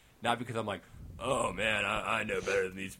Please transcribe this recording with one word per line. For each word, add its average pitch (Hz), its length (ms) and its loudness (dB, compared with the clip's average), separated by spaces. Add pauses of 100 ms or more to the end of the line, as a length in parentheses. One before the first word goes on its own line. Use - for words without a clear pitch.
(220)
not 120 160 2
because 113 200 -4
I'm 110 80 0
like, 98 160 -2 (380)
"Oh, 117 340 2
man, 104 320 2
I, 104 340 2
I 107 60 -2
know 98 160 0
better 95 260 2
than 92 80 -8
these 95 240 -8